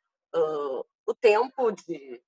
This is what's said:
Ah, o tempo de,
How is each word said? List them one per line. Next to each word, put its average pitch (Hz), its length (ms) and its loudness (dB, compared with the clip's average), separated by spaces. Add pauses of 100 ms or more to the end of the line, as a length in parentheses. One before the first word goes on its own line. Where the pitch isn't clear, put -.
(340)
Ah, 147 480 -2 (240)
o 233 80 -4
tempo 233 560 4
de, 139 580 -12